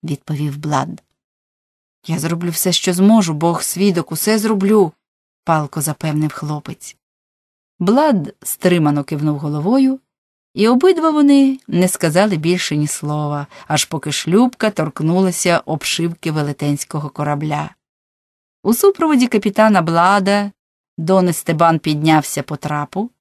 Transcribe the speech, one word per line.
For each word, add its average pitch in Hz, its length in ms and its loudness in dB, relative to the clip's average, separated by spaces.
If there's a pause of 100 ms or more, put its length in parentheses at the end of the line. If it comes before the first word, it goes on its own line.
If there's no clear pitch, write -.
відповів 147 540 -6
Блад. 147 460 -6 (1040)
«Я 160 120 -4
зроблю 170 300 -4
все, 175 220 -2
що 180 220 0
зможу, 190 400 4
Бог 165 300 -2
свідок, 175 480 -2
усе 214 280 0
зроблю», — 202 520 2 (520)
палко 156 380 -2
запевнив 151 500 -4
хлопець. - 680 -12 (840)
Блад 214 640 2
стримано 147 600 0
кивнув 147 340 -4
головою, 202 640 0 (540)
і 208 140 2
обидва 320 420 4
вони 277 580 4
не 175 200 2
сказали 180 500 0
більше 165 400 -2
ні 151 100 0
слова, 147 600 -6 (200)
аж 151 180 -2
поки 151 260 -6
шлюпка 220 580 0
торкнулася 175 960 0
обшивки 165 640 -6
велетенського 147 800 -4
корабля. 147 600 -6 (920)
У 220 100 2
супроводі 311 540 2
капітана 214 540 2
Блада 196 680 2 (460)
Дон 180 300 2
Естебан 165 520 0
піднявся 151 640 0
по 151 140 -8
трапу. 151 520 -6 (120)